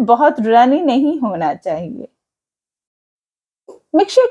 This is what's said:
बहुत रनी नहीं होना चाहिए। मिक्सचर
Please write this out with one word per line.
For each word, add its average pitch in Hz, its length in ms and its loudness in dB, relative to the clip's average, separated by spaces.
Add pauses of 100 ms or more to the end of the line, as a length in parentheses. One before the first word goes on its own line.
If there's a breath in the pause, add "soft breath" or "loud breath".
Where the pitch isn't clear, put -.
बहुत 269 380 2
रनी 240 420 2
नहीं 285 380 0
होना 165 340 -4
चाहिए। 170 520 -10 (1900)
मिक्सचर 403 360 2